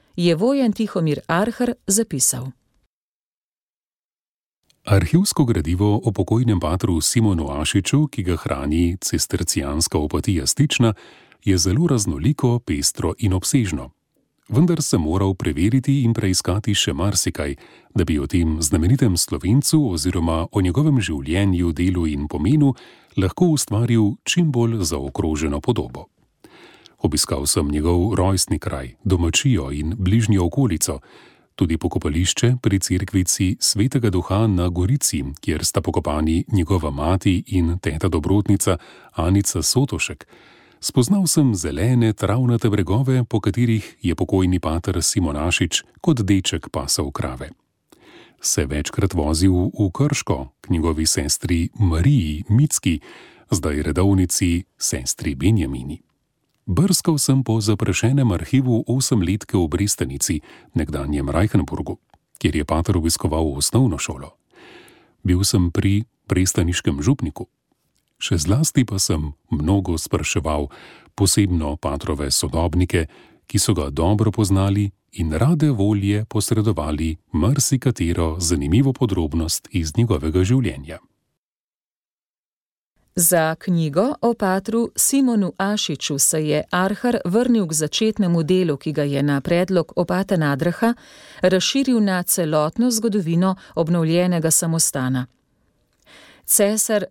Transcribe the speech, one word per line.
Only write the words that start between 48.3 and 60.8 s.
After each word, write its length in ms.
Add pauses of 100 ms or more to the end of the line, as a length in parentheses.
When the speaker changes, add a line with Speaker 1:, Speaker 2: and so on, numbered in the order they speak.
Speaker 2:
Se 260
večkrat 480
vozil 380 (240)
v 160
Krško 680
k 80
njegovi 360
sestri 680
Mariji 760
Micki, 500 (520)
zdaj 320
redovnici 800 (140)
sestri 580
Benjamini. 640 (640)
Brskal 540
sem 260
po 160
zaprašenem 720
arhivu 560
osemletke 720
v 100
Brestanici, 720 (400)
nekdanjem 480